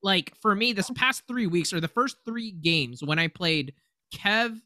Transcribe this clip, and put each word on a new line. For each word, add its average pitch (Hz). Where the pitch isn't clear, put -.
Like, 190
for 214
me, 233
this 196
past 254
three 240
weeks 165
or 175
the 160
first 254
three 226
games 156
when 151
I 165
played 160
Kev 220